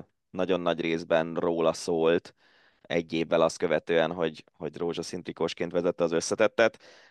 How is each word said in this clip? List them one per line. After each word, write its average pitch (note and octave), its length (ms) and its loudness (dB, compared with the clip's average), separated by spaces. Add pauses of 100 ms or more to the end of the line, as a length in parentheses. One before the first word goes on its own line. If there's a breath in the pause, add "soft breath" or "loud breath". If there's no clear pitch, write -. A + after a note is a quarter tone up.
(300)
nagyon F2+ 320 0
nagy E2+ 200 0
részben E2 540 0
róla E2 380 0
szólt, E2 640 0 (460 soft breath)
egy E2 320 -4
évvel E2 280 2
azt E2 160 2
követően, D#2+ 540 2
hogy, E2 320 -4 (100)
hogy D2+ 240 -10
rózsaszín E2+ 460 -6
trikósként E2+ 480 -4
vezette F2 320 0
az E2 80 0
összetettet. G#2+ 680 2 (320 loud breath)